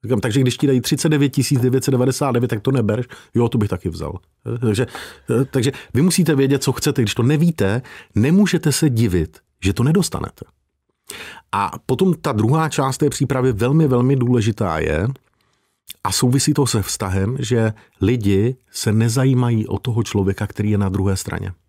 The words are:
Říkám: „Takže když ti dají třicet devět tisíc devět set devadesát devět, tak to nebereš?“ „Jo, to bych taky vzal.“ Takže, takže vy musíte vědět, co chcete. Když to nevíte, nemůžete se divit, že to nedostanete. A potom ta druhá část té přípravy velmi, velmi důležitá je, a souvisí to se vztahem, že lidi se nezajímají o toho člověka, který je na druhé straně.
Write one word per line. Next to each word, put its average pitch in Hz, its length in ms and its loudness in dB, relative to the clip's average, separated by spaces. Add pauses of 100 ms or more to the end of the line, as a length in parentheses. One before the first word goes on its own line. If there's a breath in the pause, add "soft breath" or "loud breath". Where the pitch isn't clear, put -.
Říkám: 113 160 0
„Takže 113 220 0
když 127 160 0
ti 147 100 2
dají 131 140 4
třicet 151 280 -2
devět 143 200 2
tisíc 135 320 0
devět 127 220 2
set - 80 0
devadesát 131 400 0
devět, 120 160 0
tak 110 140 -4
to 131 100 0
nebereš?“ 117 340 0 (300 loud breath)
„Jo, 117 140 4
to 127 80 -2
bych 104 120 0
taky 87 200 -4
vzal.“ 82 300 -10 (420)
Takže, 113 260 0 (640 loud breath)
takže 123 200 0 (220 loud breath)
vy 120 80 2
musíte 165 340 2
vědět, 135 280 2
co 139 80 0
chcete. 139 300 -2
Když 107 140 -2
to 117 80 0
nevíte, 131 580 0 (340 loud breath)
nemůžete 160 560 2
se 156 180 0
divit, 101 480 0 (260)
že 98 100 0
to 117 100 0
nedostanete. - 600 -2 (1040 loud breath)
A 98 200 -2 (140)
potom 175 280 2
ta - 180 -4
druhá 131 380 0
část 135 280 -2
té 147 120 2
přípravy 131 440 0
velmi, 135 340 2
velmi 127 280 2
důležitá 113 640 0
je, 78 280 0 (960)
a 92 80 -4
souvisí 135 420 2
to 147 140 2
se 110 140 0
vztahem, 98 580 -2
že 113 340 0 (280 soft breath)
lidi 107 540 2 (160)
se - 220 -2
nezajímají 120 760 2
o 101 120 -4
toho 117 240 -2
člověka, 98 440 -2
který 107 240 -4
je 104 60 2
na 101 120 0
druhé 95 280 -2
straně. 90 360 -8 (160)